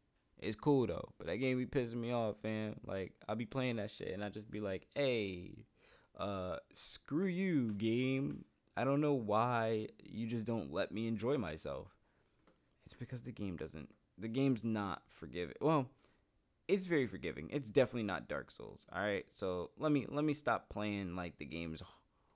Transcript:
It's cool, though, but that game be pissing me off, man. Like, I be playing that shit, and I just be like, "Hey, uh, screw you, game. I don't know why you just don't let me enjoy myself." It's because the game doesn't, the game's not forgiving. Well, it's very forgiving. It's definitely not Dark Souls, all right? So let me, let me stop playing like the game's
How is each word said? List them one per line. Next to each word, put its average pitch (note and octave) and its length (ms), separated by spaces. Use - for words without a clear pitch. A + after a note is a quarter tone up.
It's G#2+ 160
cool, C3+ 320
though, - 320
but - 80
that F2 120
game B2+ 200
be B2+ 80
pissing A#2+ 280
me A#2+ 180
off, A2+ 320
man. A2 400
Like, F#2+ 300
I G#2+ 60
be A2+ 120
playing B2+ 300
that G#2 140
shit, - 240
and G2 80
I G#2 60
just G#2+ 200
be G#2+ 120
like, G2 340
"Hey, G#2+ 720
uh, F#2 420
screw - 540
you, F3 460
game. B2+ 720
I G#2+ 60
don't C#3 180
know D3 140
why A2+ 760
you A2+ 240
just A2+ 200
don't G#2 260
let F2+ 180
me A2 160
enjoy A2+ 320
myself." D#2 580
It's - 100
because B2 280
the C3 80
game G2+ 260
doesn't, D2+ 380
the G2+ 80
game's B2 380
not G#2 440
forgiving. D#2+ 520
Well, C#3+ 280
it's F#3 200
very D#3 200
forgiving. E2 440
It's A#2+ 200
definitely A#2+ 320
not F2+ 260
Dark C#2+ 220
Souls, - 420
all F2 80
right? G2+ 300
So F2+ 480
let D3+ 140
me, C#3 160
let D3 160
me D3+ 80
stop B2 380
playing G#2 440
like F2 240
the - 60
game's D#2+ 400